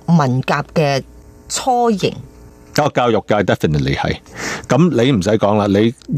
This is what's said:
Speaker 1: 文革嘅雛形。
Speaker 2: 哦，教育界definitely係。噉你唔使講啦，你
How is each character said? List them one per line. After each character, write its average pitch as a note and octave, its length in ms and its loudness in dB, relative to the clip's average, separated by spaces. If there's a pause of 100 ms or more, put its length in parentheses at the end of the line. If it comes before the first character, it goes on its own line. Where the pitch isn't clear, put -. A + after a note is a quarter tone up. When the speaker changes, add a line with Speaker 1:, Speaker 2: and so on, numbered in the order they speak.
Speaker 1:
文 C#3 360 2
革 - 120 -2 (200)
嘅 C#3 280 0 (460)
雛 A#3+ 500 -2
形。 - 140 -4 (680)
Speaker 2:
哦， D3 160 0
教 B2 160 0
育 G#2 180 2
界 A2 80 2
definitely A2 580 0
係。 - 220 -4 (500)
噉 B2 360 2
你 C3+ 100 2
唔 G2+ 100 0
使 G2+ 80 0
講 G#2 260 2
啦， G#2 100 2
你 G#2 280 2 (240)